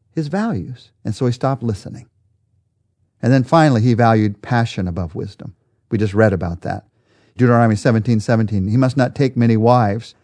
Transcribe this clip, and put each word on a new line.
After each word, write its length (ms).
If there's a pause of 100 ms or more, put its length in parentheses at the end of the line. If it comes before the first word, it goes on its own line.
(120)
his 160
values, 640 (140)
and 100
so 100
he 60
stopped 320
listening. 440 (1160)
And 100
then 120
finally, 380
he 120
valued 480
passion 460
above 280
wisdom. 400 (340)
We 80
just 160
read 200
about 280
that. 240 (520)
Deuteronomy 380
seventeen 440
seventeen, 480
"He 100
must 200
not 180
take 220
many 180
wives, 680